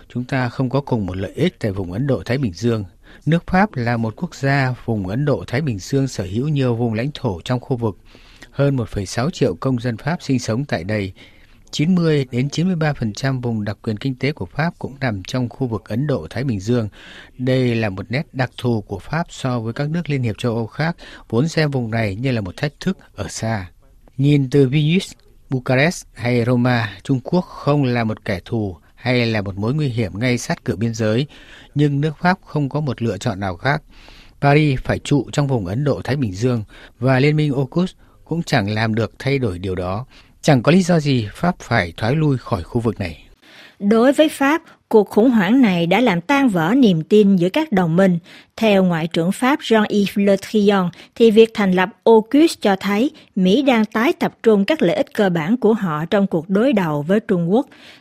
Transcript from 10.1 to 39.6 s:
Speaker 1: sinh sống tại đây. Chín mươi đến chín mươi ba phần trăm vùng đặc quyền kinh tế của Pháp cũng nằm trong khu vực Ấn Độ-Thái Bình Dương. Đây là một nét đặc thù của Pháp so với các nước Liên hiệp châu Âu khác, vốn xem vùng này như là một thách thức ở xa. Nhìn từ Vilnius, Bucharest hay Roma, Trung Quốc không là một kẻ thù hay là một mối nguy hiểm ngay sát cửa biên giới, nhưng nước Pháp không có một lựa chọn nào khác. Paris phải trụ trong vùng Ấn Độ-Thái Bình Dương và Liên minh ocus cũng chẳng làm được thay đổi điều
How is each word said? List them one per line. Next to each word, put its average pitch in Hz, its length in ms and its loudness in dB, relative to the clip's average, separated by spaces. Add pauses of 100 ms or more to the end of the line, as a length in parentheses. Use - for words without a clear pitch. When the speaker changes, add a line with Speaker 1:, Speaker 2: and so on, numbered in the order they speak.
Speaker 1:
sinh 131 160 0
sống 120 260 -4
tại 90 200 -6
đây. 101 280 -4 (580)
Chín 165 240 0
mươi 160 360 2
đến 127 200 -2
chín 165 160 -2
mươi 185 100 0
ba 156 160 0
phần 113 200 -4
trăm 135 280 -4
vùng 113 240 -4
đặc 104 180 -6
quyền 110 140 -4
kinh 131 180 -4
tế 135 180 -4
của 90 140 -8
Pháp 165 320 -4
cũng 139 220 -10
nằm 107 220 -4
trong 123 260 -4
khu 131 180 -6
vực 110 220 -6
Ấn 123 180 -2
Độ-Thái 120 380 -4
Bình 110 160 -2
Dương. 110 280 -2 (500)
Đây 127 360 0
là 110 160 0
một 95 180 -8
nét 131 140 -4 (100)
đặc 131 260 -4
thù 117 220 0
của 98 180 -10
Pháp 165 320 -6
so 123 300 -4
với 113 120 -6
các 147 180 -4
nước 165 200 -4
Liên 139 120 -2
hiệp 110 160 -4
châu 117 160 -2
Âu 113 120 -4
khác, 160 300 -4 (320)
vốn 127 200 0
xem 151 220 0
vùng 123 200 -4
này 113 240 -2
như 131 160 -4
là 117 100 -2
một 92 160 -8
thách 143 240 -6
thức 185 180 -4 (160)
ở 98 140 -8
xa. 110 380 -6 (500)
Nhìn 139 340 2
từ 139 180 6
Vilnius, 156 440 0 (380)
Bucharest 135 540 0 (100)
hay 120 300 0
Roma, 120 580 0
Trung 131 220 -2
Quốc 180 160 0
không 147 440 -2
là 120 200 0
một 110 200 -6
kẻ 95 200 -4
thù 104 320 -4 (180)
hay 123 320 0
là 110 160 0
một 95 160 -8
mối 113 160 -2
nguy 151 140 0
hiểm 107 300 -4
ngay 123 200 0
sát - 260 -6
cửa 101 120 -2
biên 113 180 -4
giới, 113 320 0 (480)
nhưng 143 260 2
nước 151 200 -2
Pháp 180 240 2
không 143 240 -4
có 147 120 -4
một 127 220 -4
lựa 104 160 -2
chọn 98 220 -4
nào 92 160 -4
khác. 139 260 -2 (580)
Paris 143 400 4
phải 95 180 -4
trụ 139 340 0
trong 147 140 0
vùng 120 200 -2
Ấn 113 180 -4
Độ-Thái 131 320 -2
Bình 117 160 -2
Dương 113 320 -2 (340)
và 127 220 2
Liên 151 160 4
minh 151 160 0
ocus 143 400 -2 (320)
cũng 170 180 -6
chẳng 104 280 0
làm 110 240 -2
được 110 240 -2
thay 139 200 -2
đổi 98 200 -4
điều 92 160 -6